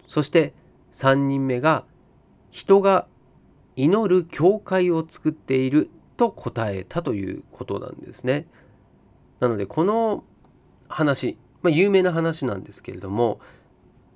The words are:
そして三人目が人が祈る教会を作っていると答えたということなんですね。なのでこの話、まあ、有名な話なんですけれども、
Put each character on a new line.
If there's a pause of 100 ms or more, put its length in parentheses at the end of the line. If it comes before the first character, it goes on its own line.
そ
し
て (400)
三
人
目
が (640)
人
が (680)
祈
る
教
会
を
作
っ
て
い
る (260)
と
答
え
た
と
い (100)
う
こ
と
な
ん
で
す
ね。 (960)
な
の
で
こ
の (640)
話、 (240)
ま
あ、
有
名
な
話
な
ん
で
す
け
れ
ど
も、 (720)